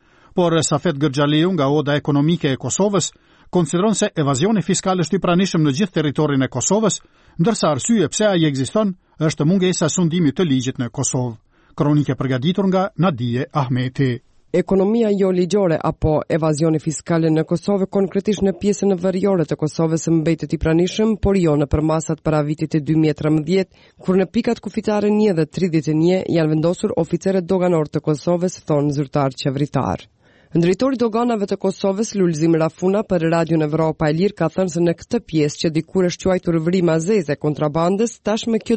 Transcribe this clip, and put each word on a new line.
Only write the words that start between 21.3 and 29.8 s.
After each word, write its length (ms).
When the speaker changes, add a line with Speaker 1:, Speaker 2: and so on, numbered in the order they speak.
Speaker 2:
jo 160
në 160
për 200
masat 280
para 240
vitit 300
të 100
dy 160
mijë 160
e 60
trembëdhjetë, 600
kur 160
në 80
pikat 320
kufitare 480
një 320
dhe 80
tridhjetë 460
e 100
një 200
janë 160
vendosur 480
oficerët 480
doganor 400
të 160
Kosovës, 640
thon 240
zyrtar 480
qeveritar. 640